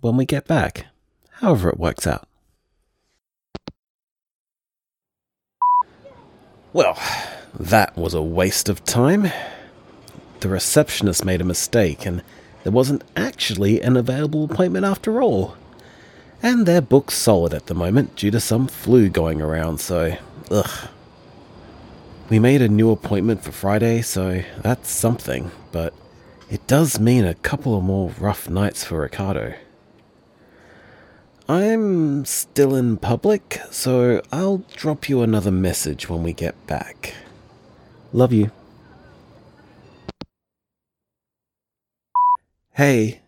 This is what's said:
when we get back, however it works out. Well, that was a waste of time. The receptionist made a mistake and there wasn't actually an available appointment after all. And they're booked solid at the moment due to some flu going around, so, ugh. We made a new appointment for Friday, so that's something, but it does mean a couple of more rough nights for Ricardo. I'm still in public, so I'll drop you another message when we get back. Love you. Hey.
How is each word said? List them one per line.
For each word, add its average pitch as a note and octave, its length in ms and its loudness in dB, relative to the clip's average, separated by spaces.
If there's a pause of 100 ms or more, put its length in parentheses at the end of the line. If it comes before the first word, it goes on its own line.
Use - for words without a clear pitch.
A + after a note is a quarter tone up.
when A#2 160 0
we C3 100 2
get C#3 220 -4
back, C#3+ 380 -2 (480)
however A#2+ 360 2
it - 80 -6
works - 260 -4
out. - 220 -4 (4000)
Well, F#2 260 2 (600)
that G2 380 2
was E2 180 -2
a D#2+ 80 0
waste F2+ 460 0
of G2+ 160 -4
time. E3 460 2 (1080)
The G2+ 80 -2
receptionist F#2+ 760 0
made F#2 160 0
a F2 40 -2
mistake F2+ 600 0
and F#2 180 -4 (420)
there F#2+ 80 0
wasn't C3 320 2 (120)
actually G#2+ 640 0
an B2+ 160 2
available D3 480 -2
appointment F3+ 400 -2
after A3 380 -2
all. G#2 340 0 (840)
And A#3 240 2
they're E3+ 140 6
booked C3+ 320 2
solid E2+ 420 2
at D2 120 -10
the F2 80 -6
moment F2+ 420 0
due G2+ 160 0
to A#2 80 0
some A#2+ 260 0
flu A#2 420 4
going E2 320 0
around, D#2 380 -2
so, E2 380 -2 (340)
ugh. - 380 -2 (1400)
We A2 100 4
made B2+ 220 6
a A#2+ 80 4
new G#2+ 220 4
appointment G#2 520 0
for D2+ 100 -12
Friday, A#2 500 0
so F#2 400 -4 (180)
that's - 300 -2
something, F2 600 -4 (200)
but E2 220 -6 (560)
it - 160 -8
does C#3+ 320 2
mean A#2 260 4
a E2+ 100 0
couple C#3 420 -4
of F#2 80 -2
more F#2+ 340 -2
rough G2+ 320 -4
nights G2 340 -2
for E2+ 140 -6
Ricardo. C#2+ 560 -6 (1900)
I'm F3+ 760 0
still - 500 0
in B2 220 2
public, - 640 -2 (100)
so B2 520 2 (100)
I'll F#3+ 320 -2 (100)
drop - 340 -6
you C3 140 2
another G#2 300 2
message F2 580 -2
when E2 120 -4
we E2 100 -4
get - 340 -8
back. - 480 -10 (1000)
Love B2 180 4
you. G#2+ 200 2 (4000)
Hey. B2+ 540 2